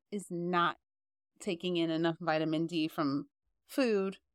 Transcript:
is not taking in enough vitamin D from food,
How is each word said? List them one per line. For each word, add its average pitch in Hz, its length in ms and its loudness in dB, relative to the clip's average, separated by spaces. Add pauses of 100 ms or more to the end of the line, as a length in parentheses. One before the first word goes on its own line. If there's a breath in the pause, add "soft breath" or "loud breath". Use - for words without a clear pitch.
(100)
is 202 200 -6
not 175 480 0 (600)
taking 180 380 -2
in 165 140 2
enough 165 280 2
vitamin 160 480 0
D 160 220 0
from 143 400 -2 (380)
food, 202 500 0 (180)